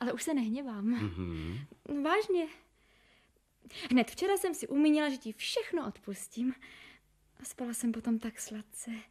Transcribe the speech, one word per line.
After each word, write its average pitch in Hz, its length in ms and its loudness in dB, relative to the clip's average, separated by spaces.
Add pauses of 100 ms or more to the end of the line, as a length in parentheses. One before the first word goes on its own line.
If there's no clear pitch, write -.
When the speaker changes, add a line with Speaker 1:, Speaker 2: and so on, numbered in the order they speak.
Speaker 1:
Ale 240 120 0
už 226 100 -4
se 320 120 0
nehněvám. 233 500 0
Speaker 2:
Mhm. 90 760 0 (460)
Speaker 1:
Vážně. 359 420 2 (1400)
Hned 247 200 6
včera 381 260 2
jsem 370 180 0
si - 140 -8
umínila, 302 400 6
že 269 80 0
ti 220 160 -8
všechno 330 560 -2
odpustím. 226 680 -4 (880)
A - 40 -14
spala 240 300 -6
jsem 233 180 0
potom 226 260 2
tak 226 220 -6
sladce. - 500 -10 (200)